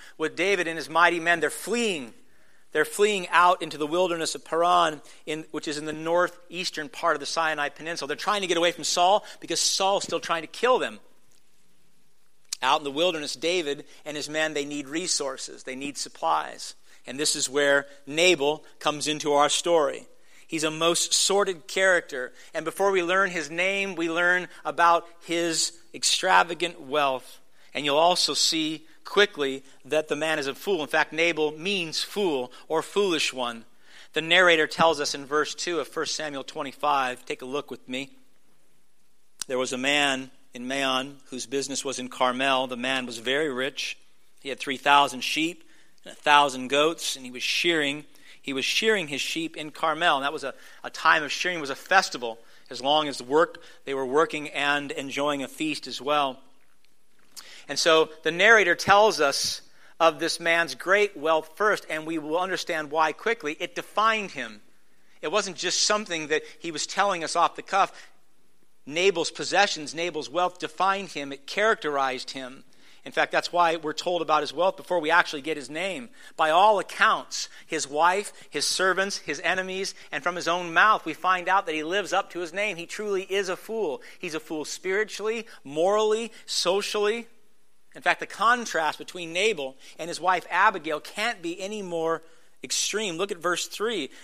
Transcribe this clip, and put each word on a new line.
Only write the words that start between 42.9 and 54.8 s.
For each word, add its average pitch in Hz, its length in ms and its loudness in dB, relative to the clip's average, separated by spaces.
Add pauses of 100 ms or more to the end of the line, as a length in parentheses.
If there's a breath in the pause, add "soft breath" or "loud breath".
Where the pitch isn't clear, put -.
was 120 140 -10
very 135 340 -2
rich. - 460 -6 (420)
He 139 80 -12
had 127 100 -8
three 131 200 -6
thousand 143 440 4
sheep 165 420 -4 (400 soft breath)
and - 80 -18
a - 40 -20
thousand 139 520 4
goats, 151 480 0
and 131 80 -14
he 123 60 -14
was 123 120 -10
shearing, 151 600 0 (380 loud breath)
he 139 100 -6
was 131 120 -2
shearing 208 440 0
his 139 120 -4
sheep 160 360 -6
in 156 140 -10
Carmel." 160 460 2
And 135 80 -2
that 147 80 -2
was 139 120 -8
a, 131 100 -8 (280 loud breath)
a - 60 -8
time 160 340 4
of 139 80 -4
shearing, 180 300 -2
was 139 80 -6
a 135 60 -4
festival, 127 640 0 (320 soft breath)
as 120 100 -12
long 151 260 2
as 135 120 -6
the 123 60 -8
work, 156 380 2 (220 loud breath)
they 135 80 -6
were 135 140 -2
working 151 440 0
and 143 420 -2